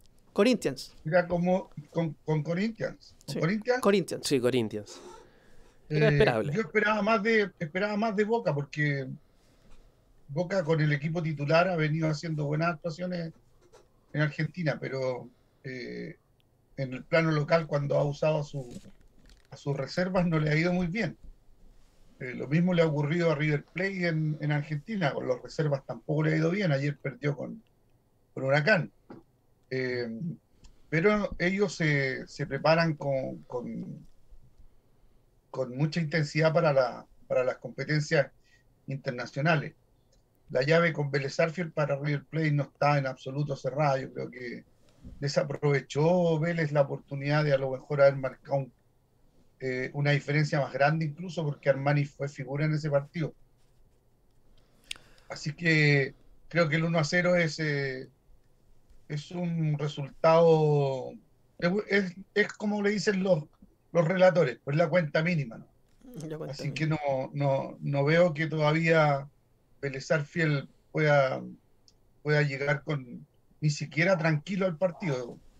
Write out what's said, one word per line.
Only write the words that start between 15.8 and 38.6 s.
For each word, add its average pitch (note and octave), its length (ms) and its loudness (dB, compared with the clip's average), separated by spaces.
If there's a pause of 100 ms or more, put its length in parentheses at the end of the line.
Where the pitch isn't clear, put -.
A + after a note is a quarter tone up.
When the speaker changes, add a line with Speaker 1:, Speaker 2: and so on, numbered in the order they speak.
Speaker 2:
en C3 180 -6
el B2+ 100 -12
plano D#3+ 260 2
local, D#3 360 2
cuando C#3+ 320 -2
ha D3 60 2
usado D#3 360 0
a D3 40 -6
su, C3+ 240 -10 (840)
a - 60 -18
sus C#3+ 200 -6
reservas, F3+ 500 0
no D#3+ 140 2
le D3+ 100 2
ha D3+ 60 4
ido E3+ 160 2
muy F3+ 160 0
bien. F#3 280 -4 (1040)
Eh, B2+ 140 -10
lo B2 140 -8
mismo F3 260 4
le E3+ 80 6
ha E3 40 6
ocurrido D#3 440 0
a D#3 40 2
River D3 300 0
Plate F#3+ 440 -4
en, D#3 320 -2
en D3+ 120 0
Argentina, D3 600 -2
con B2+ 160 -6
las B2 140 -2
reservas C#3+ 440 -2
tampoco D3 380 -4
le D#3 100 2
ha - 20 0
ido D#3+ 140 2
bien. F#3+ 220 0
Ayer C#3+ 240 -2
perdió D3 400 -6
con, A#2+ 260 -10 (720)
con C3 100 -6
Huracán. D3 460 2 (800)
Eh, B2 380 -4 (800)
pero G3 500 0
ellos F#3+ 340 0
se, C#3 540 -2
se - 180 -8
preparan D#3+ 480 2
con, C3 440 -6 (100)
con, A#2 580 -10 (1400)
con B2+ 260 -6
mucha D#3 240 0
intensidad D#3 520 2
para D#3+ 200 4
la, A#2 320 2 (220)
para B2+ 160 0
las B2+ 140 -2
competencias D3 760 0 (560)